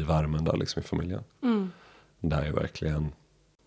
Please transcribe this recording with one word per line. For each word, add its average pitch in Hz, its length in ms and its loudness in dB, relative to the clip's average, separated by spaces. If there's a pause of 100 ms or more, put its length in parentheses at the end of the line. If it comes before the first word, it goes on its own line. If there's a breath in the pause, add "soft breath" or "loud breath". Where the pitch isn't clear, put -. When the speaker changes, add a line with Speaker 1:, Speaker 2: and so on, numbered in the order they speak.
Speaker 1:
värmen 78 420 2
där, 82 140 2
liksom, - 220 -4
i - 40 -2
familjen. 85 400 -4 (200)
Speaker 2:
Mm. 208 280 2 (480 loud breath)
Speaker 1:
Det 76 160 2
här 71 100 2
är 78 80 -2
verkligen... 76 580 0 (560)